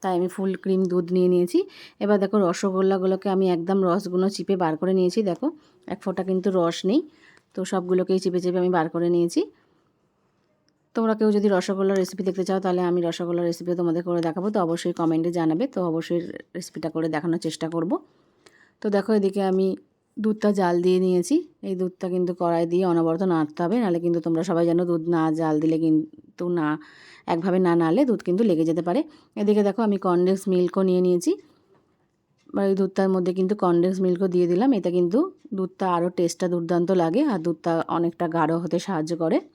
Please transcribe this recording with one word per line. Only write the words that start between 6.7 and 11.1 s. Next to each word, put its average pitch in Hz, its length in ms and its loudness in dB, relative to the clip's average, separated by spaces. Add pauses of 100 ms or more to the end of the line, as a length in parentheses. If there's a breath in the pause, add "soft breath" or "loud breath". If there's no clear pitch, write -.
নেই, 254 100 4 (540 loud breath)
তো - 60 -10 (120)
সবগুলোকেই 185 520 0
চিপে 180 200 0
চিপে 180 180 0
আমি 180 160 0
বার 160 180 0
করে 170 220 0
নিয়েছি। 175 260 0 (1500 soft breath)
তোমরা 220 240 0